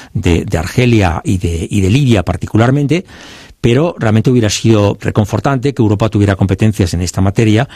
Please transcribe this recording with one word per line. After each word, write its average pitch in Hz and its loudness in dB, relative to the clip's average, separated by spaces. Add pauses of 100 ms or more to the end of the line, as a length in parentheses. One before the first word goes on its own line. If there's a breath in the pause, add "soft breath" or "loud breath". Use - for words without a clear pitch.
(120 loud breath)
de, - 0
de 87 -4
Argelia 95 0
y 95 -2
de, 85 -6
y 104 -2
de 95 2
Libia 123 2
particularmente, 139 0 (560 loud breath)
pero 127 0
realmente 110 0
hubiera 117 2
sido 107 2
reconfortante 120 -2
que - -4
Europa 107 0
tuviera 101 2
competencias 98 0
en 85 -4
esta 92 -4
materia, 107 0